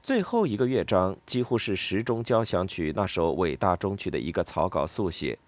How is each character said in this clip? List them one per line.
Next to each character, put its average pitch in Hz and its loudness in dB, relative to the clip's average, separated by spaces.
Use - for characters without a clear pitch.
最 254 2
后 220 2
一 104 0
个 123 2
乐 113 2
章 92 2
几 123 0
乎 120 0
是 104 -2
《时 92 -2
钟 117 -2
交 113 2
响 92 0
曲》 80 -4
那 101 0
首 85 0
伟 78 0
大 90 2
终 98 -2
曲 - -6
的 73 -4
一 69 -2
个 87 -2
草 85 -2
稿 76 0
速 90 -2
写。 67 -6